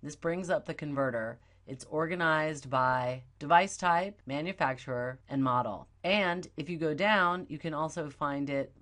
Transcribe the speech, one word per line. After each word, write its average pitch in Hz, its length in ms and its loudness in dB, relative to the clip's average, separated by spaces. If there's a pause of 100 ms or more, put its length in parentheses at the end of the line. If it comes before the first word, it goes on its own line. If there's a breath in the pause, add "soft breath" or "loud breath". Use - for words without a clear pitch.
This 139 140 -10
brings 170 340 -4
up 160 160 0
the 165 80 -6
converter. 131 640 -2 (280 soft breath)
It's 131 220 -12
organized 156 800 0
by 127 540 2 (140)
device 170 380 4
type, 180 500 0
manufacturer, 131 1000 -4
and 139 160 0
model. 123 460 0 (160)
And 180 500 2
if 147 140 -8
you 175 80 -4
go 156 160 0
down, 185 560 4
you 147 100 -8
can 165 140 -6
also 151 360 -4
find 143 400 -2
it 139 320 -2